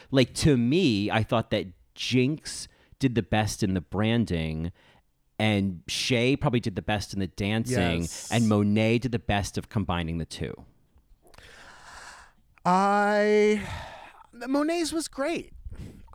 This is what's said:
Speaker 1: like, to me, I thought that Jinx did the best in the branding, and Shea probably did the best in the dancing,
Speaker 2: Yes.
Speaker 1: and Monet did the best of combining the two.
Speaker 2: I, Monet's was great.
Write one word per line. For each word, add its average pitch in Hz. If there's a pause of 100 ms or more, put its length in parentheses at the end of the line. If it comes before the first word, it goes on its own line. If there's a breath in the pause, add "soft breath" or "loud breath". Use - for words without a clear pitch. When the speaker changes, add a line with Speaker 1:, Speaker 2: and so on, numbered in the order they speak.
(120)
Speaker 1:
like, 131
to 147
me, 120
I 104
thought 113
that 95 (260)
Jinx - (320 soft breath)
did 127
the 113
best 107
in 95
the 92
branding, 85 (640 soft breath)
and 98
Shea 127
probably 120
did 101
the 101
best 107
in 101
the 95
dancing, 104
Speaker 2:
Yes. -
Speaker 1:
and 117
Monet 107
did 117
the 113
best 101
of 95
combining 85
the 78
two. - (2000 loud breath)
Speaker 2:
I, 208 (840 loud breath)
Monet's 302
was 311
great. 294 (640 loud breath)